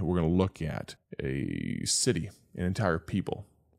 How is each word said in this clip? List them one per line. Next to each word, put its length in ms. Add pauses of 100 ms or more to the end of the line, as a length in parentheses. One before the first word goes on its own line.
We're 160
gonna 100
look 340
at 360 (260)
a 600
city, 460 (280)
an 60
entire 340
people 480 (320)